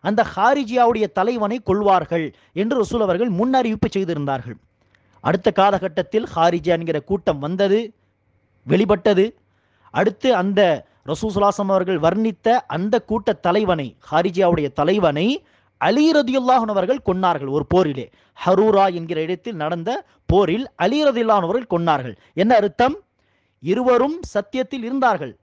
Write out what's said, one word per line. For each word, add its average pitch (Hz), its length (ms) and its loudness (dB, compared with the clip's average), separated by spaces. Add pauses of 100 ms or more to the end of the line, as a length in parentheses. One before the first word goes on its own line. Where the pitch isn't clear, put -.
அந்த 208 200 0 (140)
ஹாரிஜியாவுடைய 233 760 2
தலைவனை 220 480 -2
கொள்வார்கள் 185 640 0 (280)
என்று 220 240 -2
ரசூல் 220 300 0
அவர்கள் 190 240 0
முன்னறிவிப்பு 220 580 0
செய்திருந்தார்கள். 143 680 -4 (680)
அடுத்த 180 280 0
காலகட்டத்தில் 190 840 0
ஹாரிஜியா 170 420 2
என்கிற 165 220 -4
கூட்டம் 165 400 -4
வந்தது, 190 400 0 (840)
வெளிப்பட்டது. 190 600 2 (680)
அடுத்து 196 420 0
அந்த 196 260 0 (440)
ரசூல் 202 260 -6
ஸல்லல்லாஹு 202 180 2
அலைஹி 196 100 -2
வஸல்லம் 196 160 0
அவர்கள் 180 240 0
வர்ணித்த 202 480 0 (200)
அந்த 202 360 -2
கூட்ட 214 300 -2
தலைவனை, 180 540 0 (240)
ஹாரிஜியாவுடைய 175 600 2
தலைவனை 165 540 0 (540)
அலி 226 300 2
ரதியல்லாஹு 254 500 2
அன்ஹு 214 140 -4
அவர்கள் 196 300 -2
கொன்னார்கள் 175 460 -2
ஒரு 147 140 -2
போரிலே. 151 400 0 (320)
ஹரூரா 196 560 4
என்கிற 165 280 -6
இடத்தில் 180 340 -8
நடந்த 165 340 -6 (360)
போரில் 196 400 0 (100)
அலி 240 300 -2
ரதியல்லாஹு 226 340 2
அன்ஹு 170 100 -2
அவர்கள் 233 240 -4
கொன்னார்கள். 147 420 -2 (180)
என்ன 202 220 0
அர்த்தம்? 240 420 0 (680)
இருவரும் 247 600 0
சத்தியத்தில் 254 600 -6
இருந்தார்கள். 226 600 -2